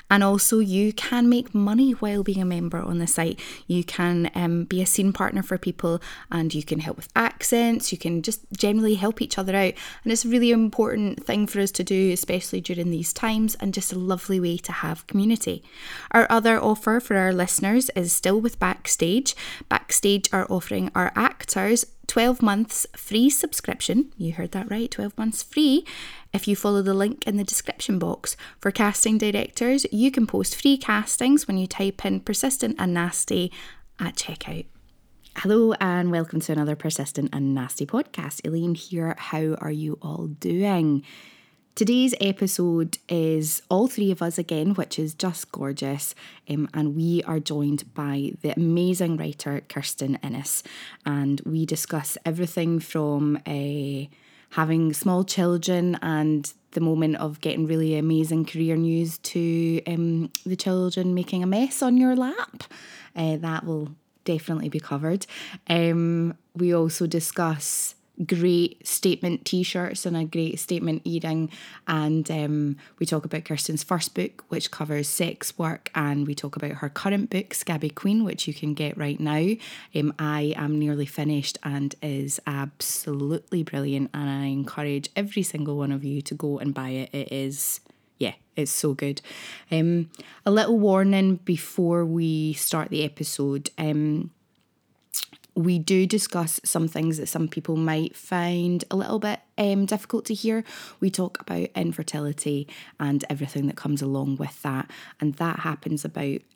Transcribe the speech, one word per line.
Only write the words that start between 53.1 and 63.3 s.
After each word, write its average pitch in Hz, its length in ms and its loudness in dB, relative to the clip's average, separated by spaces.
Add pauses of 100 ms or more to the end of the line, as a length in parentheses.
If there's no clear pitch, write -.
uh, 143 600 -4 (440)
having 160 420 2
small 180 320 2
children 175 760 2
and 156 520 0 (180)
the 170 100 -2
moment 160 360 2
of 151 240 -6
getting 160 260 -2
really 160 300 2
amazing 160 480 2
career 165 320 0
news 165 420 0
to, 165 720 0
um, 165 420 0 (160)
the 185 80 -2
children 180 580 0
making 180 300 -2
a 180 60 0
mess 247 340 0
on 247 140 4
your 254 180 6
lap. 262 480 -4 (540)
Uh, 160 220 0